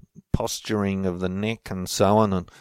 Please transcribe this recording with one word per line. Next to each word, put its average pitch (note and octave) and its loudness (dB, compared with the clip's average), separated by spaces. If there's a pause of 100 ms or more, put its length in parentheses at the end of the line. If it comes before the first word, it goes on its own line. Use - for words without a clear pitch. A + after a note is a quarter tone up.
(320)
posturing G2+ -2
of F2+ -4
the F#2 -2
neck G#2+ -6
and F#2 -6
so G2+ 4
on, G#2+ 4
and F2+ -2